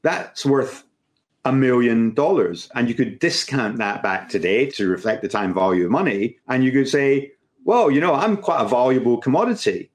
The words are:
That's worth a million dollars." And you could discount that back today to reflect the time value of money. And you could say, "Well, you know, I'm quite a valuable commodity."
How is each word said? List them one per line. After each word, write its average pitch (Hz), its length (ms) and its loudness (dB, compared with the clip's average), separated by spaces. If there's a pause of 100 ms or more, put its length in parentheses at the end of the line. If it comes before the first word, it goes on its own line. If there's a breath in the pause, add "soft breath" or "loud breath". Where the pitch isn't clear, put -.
That's - 420 -4
worth 135 380 0 (600)
a 131 80 -2
million 123 600 2
dollars." 127 640 0
And 120 120 0
you 117 60 -4
could 117 240 -2
discount 123 600 -2
that 104 260 -4
back 95 260 -4
today 101 420 0
to 101 160 -2
reflect 98 360 -2
the 101 40 -6
time 95 280 -2
value 92 300 2
of 87 60 -2
money. 117 460 -2 (100)
And 127 160 0
you 131 80 2
could 135 160 2
say, 139 440 0 (320)
"Well, 220 260 2
you 139 100 2
know, 165 140 2
I'm 202 240 2
quite 135 240 0
a 113 60 0
valuable 123 500 2
commodity." 165 760 -2